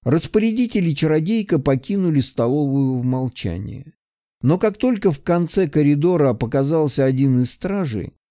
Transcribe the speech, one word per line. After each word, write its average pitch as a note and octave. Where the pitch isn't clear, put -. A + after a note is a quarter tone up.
Распорядитель G#3+
и D3
чародейка E3
покинули D3
столовую C3
в B2
молчании. B2+
Но D3+
как G#3+
только A3
в C#3+
конце F3
коридора D3
показался C#3
один C3
из B2
стражей, E3+